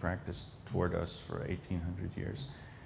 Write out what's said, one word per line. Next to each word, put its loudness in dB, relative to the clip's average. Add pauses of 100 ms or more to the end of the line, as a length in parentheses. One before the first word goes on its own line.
practiced 0 (200)
toward 6
us 0
for -2
eighteen 0
hundred 0
years. -2 (400)